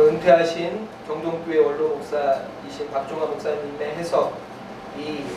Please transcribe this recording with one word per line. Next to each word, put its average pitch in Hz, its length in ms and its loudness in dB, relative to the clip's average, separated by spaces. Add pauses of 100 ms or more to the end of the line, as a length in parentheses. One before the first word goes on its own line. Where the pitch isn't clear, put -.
은퇴하신 170 800 4 (220)
경동교회 165 500 -2
원로 147 380 4
목사이신 143 960 -2
박종화 151 340 -2
목사님의 147 720 -4
해석이 - 1300 -4 (120)